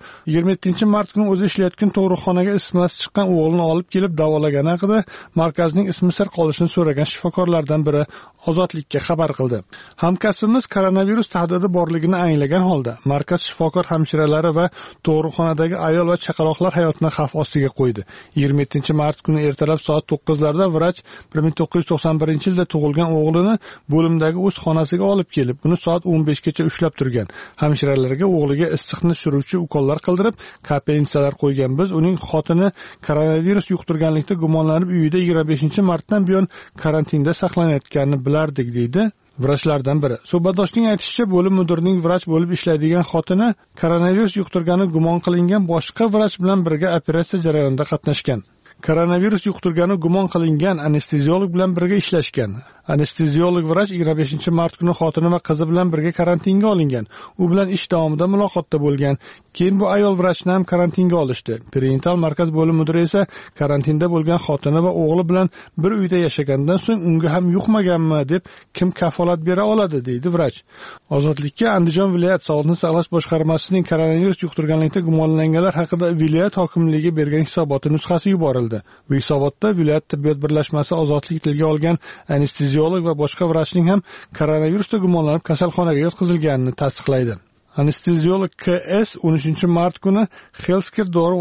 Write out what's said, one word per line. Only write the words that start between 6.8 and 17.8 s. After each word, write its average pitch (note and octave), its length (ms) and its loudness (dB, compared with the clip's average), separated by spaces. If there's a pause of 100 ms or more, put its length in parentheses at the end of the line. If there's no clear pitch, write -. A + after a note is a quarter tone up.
shifokorlardan E3 760 -2
biri D3 200 2 (400)
Ozodlikka D#3+ 600 -2
xabar D#3+ 320 -2
qildi. B2 240 -2 (380)
Hamkasbimiz G#3+ 680 0
koronavirus G3 640 0
tahdidi F3+ 400 0
borligini E3+ 480 0
anglagan D#3+ 500 2
holda C3+ 260 0 (100)
markaz C#3+ 400 -2
shifokor E3+ 440 -2
hamshiralari D#3 680 0
va E3+ 120 2 (360)
tug'ruqxonadagi D#3+ 760 0
ayol E3 300 0
va F3 80 2
chaqaloqlar D#3+ 580 -2
hayotini D#3+ 360 0
xavf D3 240 -4
ostiga C#3+ 360 -2
qo'ydi. A#2 320 -2 (300)